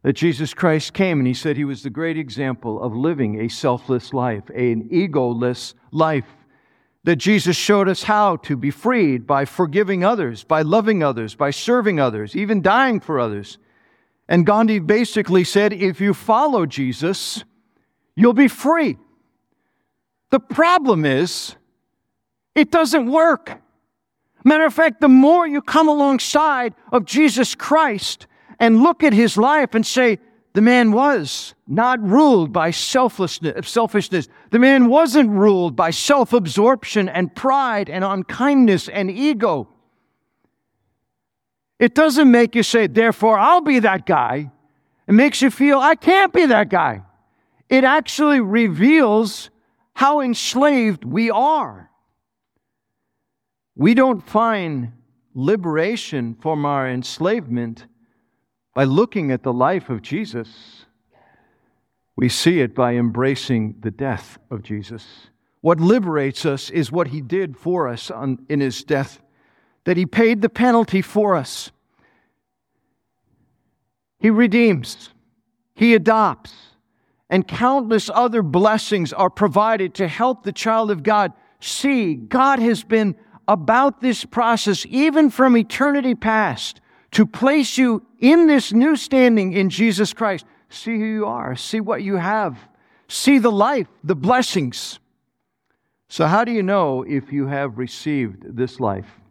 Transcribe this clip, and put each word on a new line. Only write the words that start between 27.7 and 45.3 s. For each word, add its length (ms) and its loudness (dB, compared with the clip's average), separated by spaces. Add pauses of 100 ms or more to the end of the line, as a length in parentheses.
and 200 6
look 220 4
at 100 4
his 240 2
life 380 0
and 100 0
say, 360 0 (320)
"The 100 2
man 300 4
was 640 -2 (120)
not 360 -2
ruled 500 4
by 180 -2
selflessness, 1000 -4
selfishness. 580 -2 (220)
The 80 2
man 300 6
wasn't 420 4
ruled 440 2
by 160 0
self-absorption 1160 0
and 260 -4
pride 540 -2
and 160 -6
unkindness 840 2
and 220 -6
ego." 580 -2 (2000)
It 160 2
doesn't 360 6
make 240 4
you 80 2
say, 240 2
"Therefore, 520 2
I'll 240 4
be 160 2
that 280 0
guy." 440 -2 (560)
It 80 2
makes 260 4